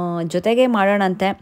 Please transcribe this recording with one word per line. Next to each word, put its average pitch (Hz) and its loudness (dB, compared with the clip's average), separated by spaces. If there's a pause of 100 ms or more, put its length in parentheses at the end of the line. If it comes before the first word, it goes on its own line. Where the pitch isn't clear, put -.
(220)
ಜೊತೆಗೆ 214 0
ಮಾಡೋಣಂತೆ. 196 0 (140)